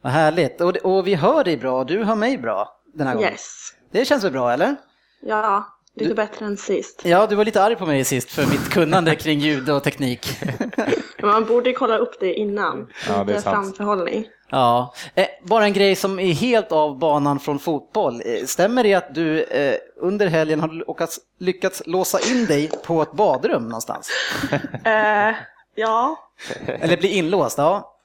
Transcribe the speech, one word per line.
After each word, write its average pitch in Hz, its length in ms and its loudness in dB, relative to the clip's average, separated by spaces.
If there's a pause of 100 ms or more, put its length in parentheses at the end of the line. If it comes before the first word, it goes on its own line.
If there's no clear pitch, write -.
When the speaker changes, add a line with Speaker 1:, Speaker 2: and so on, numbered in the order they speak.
Speaker 1:
Vad 127 120 -4
härligt! 156 480 2
Och, 180 160 2
och 185 300 0
vi 196 80 2
hör 240 280 4
dig 165 140 0
bra, 131 260 -2
du 180 200 -2
hör 220 120 0
mig 233 220 0
bra 117 380 -4 (180)
den - 140 -4
här 127 80 -2
gången. 208 160 0
Speaker 2:
Yes. - 400 -16 (200)
Speaker 1:
Det 233 140 2
känns 262 180 2
väl 185 80 0
bra, 123 220 0
eller? 208 220 2 (460)
Speaker 2:
Ja, 214 440 0 (300)
lite - 140 -2
Speaker 1:
Du - 60 -2
Speaker 2:
bättre 214 300 -4
än 202 120 -4
sist. - 480 -6
Speaker 1:
Ja, 180 220 4
du 202 80 0
var 208 100 2
lite 208 180 2
arg 226 120 2
på 190 100 -8
mig 139 200 2
sist - 260 -4
för 147 140 0
mitt - 240 0
kunnande 160 460 2
kring 156 240 0
ljud 143 300 0
och 139 140 0
teknik. 131 580 -4
<laughs> - 760 -4
Speaker 2:
Men 208 120 0
man 214 160 4
borde 247 280 2
kolla 226 240 0
upp 233 220 -4
det 185 140 -2
innan. 202 540 -4 (200)
Speaker 3:
Ja, 208 60 -2
det 196 80 0
är 196 40 -2
Speaker 2:
Lite 208 160 0
Speaker 3:
sant. 208 140 0
Speaker 2:
framförhållning. 202 720 -4 (240)
Speaker 1:
Ja. 123 440 2 (220)
Eh, 185 100 4 (180)
bara 214 200 4
en 202 100 2
grej 196 220 4
som 190 240 -4
är 185 140 2
helt 220 380 2
av 151 280 2
banan 143 400 2
från 143 200 -4
fotboll. 143 680 -2
Eh, 113 200 -2
stämmer 226 380 0
det 202 100 4
att 170 220 0
du, 156 280 0
eh, 139 320 0 (220)
under 202 300 0
helgen 156 320 2
har 156 100 -2
lyckats, 160 500 -6 (200)
lyckats 185 460 -4
låsa 180 340 0 (120)
in 247 140 2
dig 151 260 2 (140)
på 165 160 0
ett 147 100 -2
badrum 147 520 0
någonstans? 113 460 -8 (420)
Speaker 2:
<laughs> - 340 -6
Eh, 214 500 2 (400)
ja. 226 540 -2 (360)
Speaker 1:
Eller 170 320 0
bli 175 100 0
inlåst, 170 500 2
ja. 175 340 2 (140)